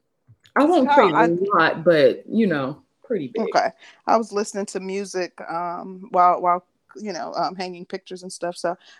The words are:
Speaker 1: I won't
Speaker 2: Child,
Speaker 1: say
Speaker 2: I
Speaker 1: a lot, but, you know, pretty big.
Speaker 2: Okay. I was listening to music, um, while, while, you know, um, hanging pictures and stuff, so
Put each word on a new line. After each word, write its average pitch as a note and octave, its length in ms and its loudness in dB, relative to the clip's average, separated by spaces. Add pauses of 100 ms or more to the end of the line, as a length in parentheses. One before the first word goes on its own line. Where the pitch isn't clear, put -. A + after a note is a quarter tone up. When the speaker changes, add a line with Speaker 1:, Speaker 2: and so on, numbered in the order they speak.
(560)
Speaker 1:
I C4+ 100 4
won't D4+ 220 4
Speaker 2:
Child, C4+ 240 6
Speaker 1:
say D3 60 -2
Speaker 2:
I A3 80 6
Speaker 1:
a F3+ 320 0
lot, D#3+ 260 2
but, D3+ 460 4
you A3 180 0
know, D3 340 -4 (220)
pretty F3 260 -6
big. A3 260 -4
Speaker 2:
Okay. A3+ 140 2 (360)
I A3+ 120 2
was A3+ 140 -4
listening G3+ 360 -4
to G3 120 -8
music, F#3+ 540 -6 (160)
um, F3 600 -10
while, F3+ 300 4
while, F3+ 240 0 (300)
you G#3+ 160 -10
know, D#3+ 240 -8
um, F3+ 200 -4
hanging F3+ 300 -10
pictures F#3 360 -14
and F#3 100 -16
stuff, F3 240 -8
so F3 220 -6 (220)